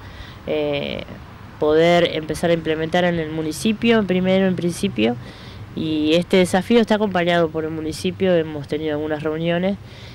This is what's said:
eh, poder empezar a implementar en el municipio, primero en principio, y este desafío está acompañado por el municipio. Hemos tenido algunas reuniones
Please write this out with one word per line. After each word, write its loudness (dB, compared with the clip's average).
eh, -2
poder 4
empezar -2
a 6
implementar 0
en 0
el -4
municipio, 0
primero 2
en 2
principio, -2
y 0
este 4
desafío 4
está 2
acompañado 2
por -4
el -4
municipio. -2
Hemos -2
tenido -4
algunas -4
reuniones 0